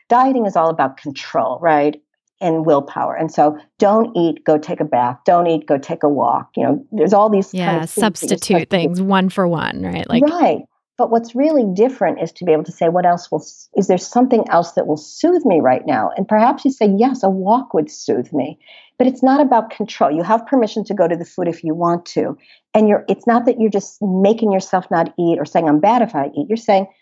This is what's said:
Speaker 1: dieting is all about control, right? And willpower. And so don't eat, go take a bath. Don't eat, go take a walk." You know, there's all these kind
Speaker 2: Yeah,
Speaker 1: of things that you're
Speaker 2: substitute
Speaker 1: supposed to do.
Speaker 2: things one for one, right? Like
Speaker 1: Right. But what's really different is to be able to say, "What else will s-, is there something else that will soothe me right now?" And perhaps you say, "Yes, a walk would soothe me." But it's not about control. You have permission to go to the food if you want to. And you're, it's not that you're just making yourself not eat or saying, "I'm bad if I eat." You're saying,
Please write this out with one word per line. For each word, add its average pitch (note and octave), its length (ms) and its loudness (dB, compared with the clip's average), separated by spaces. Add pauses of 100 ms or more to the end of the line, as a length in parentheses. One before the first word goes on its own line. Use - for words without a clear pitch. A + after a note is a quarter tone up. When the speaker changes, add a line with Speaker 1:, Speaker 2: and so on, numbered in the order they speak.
Speaker 1:
dieting B3+ 380 2
is F#3+ 100 -4
all E3 140 2
about E3 280 -2
control, B2+ 640 -6
right? D3+ 420 0 (400)
And D#3+ 240 -2
willpower. C#3 500 0
And D#3+ 160 -4
so D3+ 260 2 (220)
don't A3 360 2
eat, E3+ 280 -2
go D#3 140 2
take E3+ 220 -6
a D#3 60 -4
bath. B2 400 -2
Don't F3 220 4
eat, D#3+ 200 -2
go D3 100 2
take E3 260 -8
a D3+ 60 4
walk." B2+ 460 -2
You C3 80 -2
know, C3+ 280 -2
there's F#3+ 220 0
all G#3 160 4
these G3 220 0
kind F#3 80 -6
Speaker 2:
Yeah, E3+ 240 -2
Speaker 1:
of E3 60 -10
things - 60 -8
that - 60 -4
you're A3+ 40 4
Speaker 2:
substitute - 380 -2
Speaker 1:
supposed - 40 -6
to F3 180 0
do. - 40 -
Speaker 2:
things F3 320 -2
one F#3+ 280 0
for F#3 180 -2
one, E3 360 -4
right? F3 260 -6
Like A#3+ 140 2
Speaker 1:
Right. D4 380 2 (360)
But A#3+ 140 0
what's A#3 240 -2
really C#4 300 2
different G3 560 0
is E3 100 -6
to - 140 -14
be E3 80 4
able D#3 100 0
to - 80 -14
say, - 160 -2
"What F3 180 2
else F3 240 0
will D#3 120 -4
s-, - 340 -20
is G3 120 0
there F3+ 100 4
something A#3+ 520 0
else E3+ 220 0
that - 160 -2
will D3+ 100 -2
soothe E4+ 480 -2
me F3+ 140 4
right B2+ 260 2
now?" A2 300 -2
And F#3+ 120 -4
perhaps A3+ 360 2
you C4+ 80 0
say, A3 160 0
"Yes, A#3 340 2
a F#3+ 80 2
walk G3 440 0
would D3+ 180 -2
soothe B2 420 -6
me." D3 240 -4 (400)
But - 80 2
it's C4 160 -2
not C4 200 4
about A#3 280 2
control. G3 400 -2
You D#3+ 140 -2
have A3+ 240 0
permission A3+ 380 0
to G3 80 -6
go F#3 140 2
to E3+ 100 -2
the E3 80 -10
food F3 240 -6
if E3 140 -8
you D#3+ 120 -4
want E3+ 320 -2
to. - 300 -4 (360)
And G#3+ 140 4
you're, G#3 220 2
it's - 180 -4
not A#3 180 2
that A#3 140 0
you're A3 100 2
just - 320 -6
making G3+ 520 0
yourself F#3 360 -2
not E3 300 0
eat E3+ 180 2
or D3+ 80 -4
saying, E3 220 -2
"I'm D3+ 140 2
bad A#3 200 4
if G3+ 140 -2
I C#3+ 180 -4
eat." D3 140 -6
You're G#3+ 80 -2
saying, G3 320 0 (140)